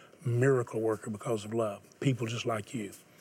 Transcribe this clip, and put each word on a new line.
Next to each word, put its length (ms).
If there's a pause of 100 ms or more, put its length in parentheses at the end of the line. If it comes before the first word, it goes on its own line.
(240)
miracle 560
worker 300
because 340
of 80
love, 300 (180)
people 260
just 200
like 260
you. 200 (280)